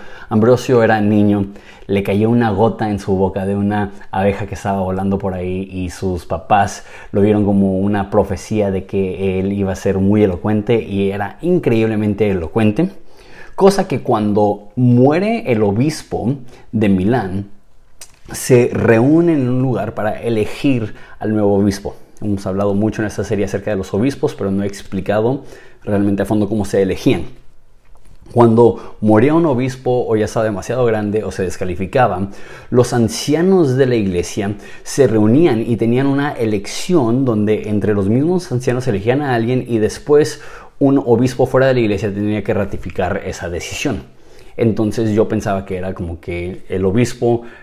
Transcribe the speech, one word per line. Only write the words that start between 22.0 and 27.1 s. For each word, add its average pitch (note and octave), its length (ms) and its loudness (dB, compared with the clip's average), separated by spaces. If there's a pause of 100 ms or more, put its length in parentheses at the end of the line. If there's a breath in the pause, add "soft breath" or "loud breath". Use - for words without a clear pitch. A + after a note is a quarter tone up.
Hemos G2+ 260 -4
hablado G2 280 -2
mucho G#2 280 0
en G#2+ 40 -2
esta G2+ 160 -6
serie G2+ 220 -2
acerca G2 260 -4
de G#2 60 -2
los F#2+ 180 -6
obispos, C3+ 400 -2
pero G2 160 -4
no G2 140 -2
he - 20 -4
explicado G#2 800 -4 (400 loud breath)
realmente G2+ 400 0
a - 20 -4
fondo G#2 220 0
cómo G#2 160 -2
se G2+ 180 0
elegían. F#2+ 400 0 (1120)